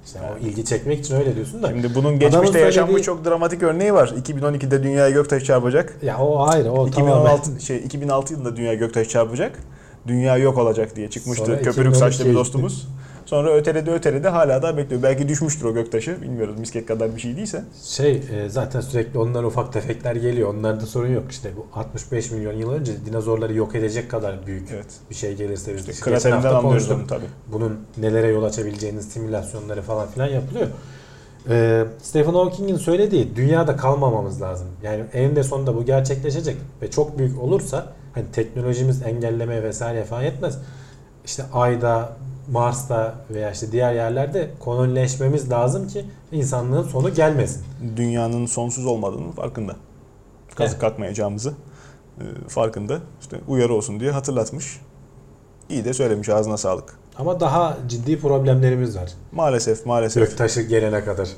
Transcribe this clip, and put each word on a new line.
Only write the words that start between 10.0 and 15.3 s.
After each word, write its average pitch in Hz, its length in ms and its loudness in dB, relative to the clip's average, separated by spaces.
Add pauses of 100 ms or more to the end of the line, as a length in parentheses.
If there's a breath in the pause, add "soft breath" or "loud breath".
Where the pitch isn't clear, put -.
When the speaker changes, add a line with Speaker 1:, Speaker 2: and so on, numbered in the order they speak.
Speaker 2:
Dünya 123 300 4
yok 131 200 4
olacak 113 380 2
diye 104 140 -6
çıkmıştı 113 360 -4
Speaker 1:
Sonra 120 160 2
Speaker 2:
köpürük 131 340 4
saçlı 127 300 4
bir 127 40 6
Speaker 1:
iki - 0 -
bin 120 60 6
on 120 60 6
iki. 123 120 -2
Speaker 2:
dostumuz. - 340 -2 (380 loud breath)
Sonra 151 280 2
öteledi, 156 380 2
öteledi, 160 360 2
hala 151 340 4
daha 160 160 0
bekliyor. 135 260 -2
Belki 135 240 4
düşmüştür 147 380 -2